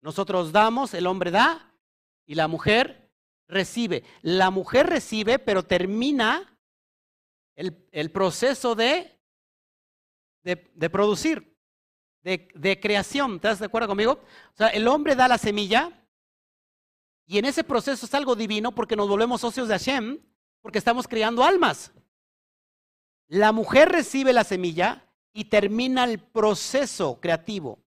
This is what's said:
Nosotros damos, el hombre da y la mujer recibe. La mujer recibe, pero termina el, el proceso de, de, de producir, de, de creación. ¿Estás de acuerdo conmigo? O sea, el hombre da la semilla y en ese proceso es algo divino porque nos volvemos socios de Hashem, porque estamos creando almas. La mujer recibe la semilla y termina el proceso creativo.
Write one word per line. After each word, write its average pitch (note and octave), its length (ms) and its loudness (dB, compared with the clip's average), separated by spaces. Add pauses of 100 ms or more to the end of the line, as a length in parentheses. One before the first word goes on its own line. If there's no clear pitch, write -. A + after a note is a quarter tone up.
Nosotros F3 520 -4
damos, A3+ 420 2
el F3 140 -4
hombre F#3 240 -4
da C#4+ 420 0 (500)
y D3 120 -10
la D#3+ 100 0
mujer G#3 640 -2 (380)
recibe. F#3 560 -4 (180)
La F#3 280 2
mujer F#3+ 360 2
recibe, B3 540 -2
pero F#3+ 240 0
termina A#3 920 -2 (1000)
el, D#3+ 340 -10
el D#3 220 -8
proceso A3+ 640 0
de, B3+ 360 0 (1300)
de, F3 280 -6
de E3 160 -4
producir, G#3 680 -2 (640)
de, F3+ 320 -6
de F#3+ 240 -2
creación. G#3 580 -2
¿Estás G3+ 220 -2
de G#3+ 80 -8
acuerdo A3+ 220 -2
conmigo? G#3+ 320 0 (320)
O - 40 -20
sea, A3 120 4
el A3 180 0
hombre D4 300 2
da B3+ 100 6
la A#3+ 120 4
semilla G#3+ 640 -2 (1200)
y F#3 100 0
en G#3 60 0
ese C#4+ 200 -2
proceso B3+ 420 -2
es - 80 -10
algo C4+ 220 0
divino A3 360 -4
porque A#3 220 -4
nos G3+ 140 -2
volvemos A3 320 0
socios A#3+ 260 -4
de A3 80 0
Hashem, C4 480 -4 (380)
porque A3 180 -6
estamos A#3+ 300 0
creando A3+ 340 0
almas. D#4+ 500 2 (1300)
La G#3 240 2
mujer A3+ 380 4
recibe C4+ 440 0
la A#3 120 4
semilla F#3 600 -2 (280)
y G#3+ 140 -12
termina A#3 580 2
el A3+ 160 -2
proceso G#3+ 1000 -2
creativo. E3 680 -4